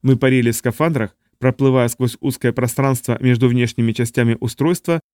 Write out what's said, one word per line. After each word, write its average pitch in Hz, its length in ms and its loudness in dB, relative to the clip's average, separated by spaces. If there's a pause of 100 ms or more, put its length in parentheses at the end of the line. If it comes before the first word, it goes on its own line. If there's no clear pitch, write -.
Мы 131 160 4
парили 127 340 2
в 113 40 -4
скафандрах, 131 600 -2 (240)
проплывая 127 500 2
сквозь 120 300 -4
узкое 127 320 -2
пространство 127 720 -2
между 127 260 2
внешними 120 460 0
частями 117 460 0
устройства 165 600 -2 (140)